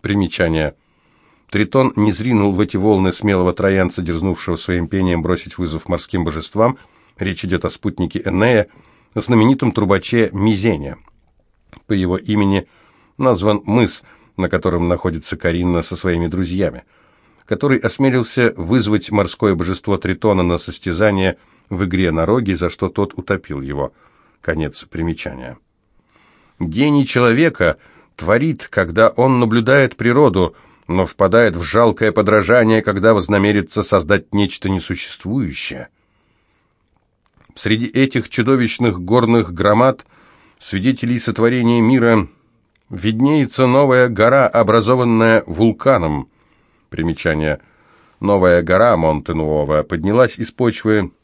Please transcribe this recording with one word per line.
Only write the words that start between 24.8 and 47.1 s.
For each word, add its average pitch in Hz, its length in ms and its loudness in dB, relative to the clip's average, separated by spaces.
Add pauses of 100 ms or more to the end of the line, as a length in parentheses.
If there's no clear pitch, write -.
примечания. 69 680 -10 (1000)
"Гений 135 480 0
человека 120 680 2 (400)
творит, 120 520 -2
когда 95 420 2
он 127 280 2
наблюдает 120 580 2
природу", 113 600 2 (300)
но 92 200 0
впадает 95 500 2
в 85 60 -6
жалкое 107 500 2
подражание, 107 720 4
когда 104 320 2
вознамерится 101 680 0
создать 92 520 0
нечто 101 340 -2
несуществующее. 95 1200 -6 (1700)
Среди 110 320 -2
этих 131 420 0
чудовищных 120 720 0
горных 110 540 2
громад 104 500 2 (540)
свидетелей 123 600 -2
сотворения 117 600 0
мира 117 480 2 (640)
виднеется 127 760 0
новая 127 420 4
гора, 120 380 4
образованная 113 1000 2
вулканом. 90 800 0 (640)
Примечание. 78 680 -2 (600)